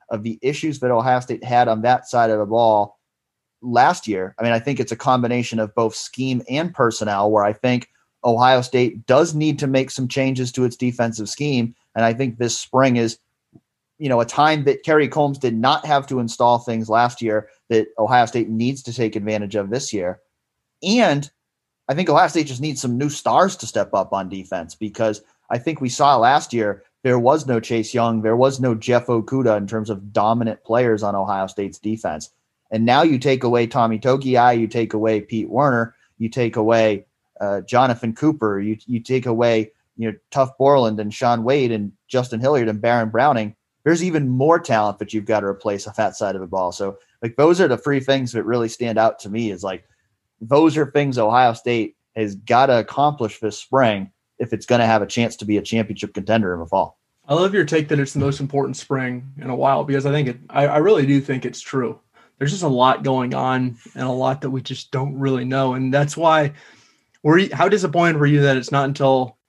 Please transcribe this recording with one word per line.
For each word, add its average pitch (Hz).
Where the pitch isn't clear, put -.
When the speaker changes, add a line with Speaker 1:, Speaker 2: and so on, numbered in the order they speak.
Speaker 1:
of 110
the 113
issues 147
that 123
Ohio 123
State 127
had 120
on 110
that 123
side 117
of 110
the 104
ball 107
last 123
year. 95
I -
mean, 117
I 113
think 127
it's 120
a 113
combination 120
of 107
both 113
scheme 127
and 165
personnel 107
where 107
I 107
think 123
Ohio 123
State 123
does 156
need 151
to 147
make 131
some 131
changes 131
to 127
its 120
defensive 117
scheme. 127
And 113
I 113
think 120
this 117
spring 127
is, 117
you 147
know, 117
a -
time 151
that 139
Kerry 151
Combs 143
did 117
not 135
have 139
to 127
install 120
things 113
last 120
year 107
that 110
Ohio 117
State 113
needs 123
to 120
take 113
advantage 104
of 101
this 131
year. 92
And 170
I 135
think 170
Ohio 160
State 151
just 127
needs 147
some 123
new 147
stars 147
to 120
step 104
up 98
on 95
defense 90
because 107
I 117
think 151
we 127
saw 139
last 127
year 104
there 123
was 131
no 120
Chase 113
Young, 117
there 110
was 127
no 123
Jeff 120
Okudah 117
in 101
terms 110
of 101
dominant 113
players 113
on 101
Ohio 95
State's 98
defense. 104
And 110
now 131
you 151
take 131
away 120
Tommy 113
Togiai, 127
you 113
take 113
away 107
Pete 107
Werner, 120
you 113
take 113
away, 110
uh, 101
Jonathan 120
Cooper, 113
you, 107
you 120
take 127
away, 113
you 113
know, 98
Tuf 131
Borland 127
and 104
Shaun 120
Wade 127
and 104
Justin 123
Hilliard 131
and 107
Baron 117
Browning. 113
There's 170
even 156
more 147
talent 107
that 104
you've 110
got 107
to 101
replace 98
on 104
that 107
side 98
of 95
the 92
ball. 90
So, 98
like, 117
those 170
are 180
the 123
three 143
things 131
that 113
really 117
stand 113
out 110
to 104
me 110
is, 90
like, 92
those 139
are 151
things 139
Ohio 117
State 117
has 104
gotta 120
accomplish 139
this 104
spring 107
if 117
it's 104
gonna 120
have 110
a 98
chance 117
to -
be 104
a 98
championship 104
contender 101
in 87
the 82
fall. 92
Speaker 2:
I 143
love 190
your 180
take 156
that 147
it's 139
the 147
most 139
important 139
spring 127
in 131
a 123
while, 135
because 139
I 139
think 143
it, 120
I, 143
I 143
really 165
do 139
think 131
it's -
true. 120
There's 143
just 185
a 156
lot 127
going 131
on 127
and 127
a 127
lot 131
that 135
we 131
just -
don't 135
really 131
know. 131
And 131
that's 147
why, 156
were 160
you, 190
how 170
disappointed 170
were 147
you 147
that 135
it's 123
not 139
until 135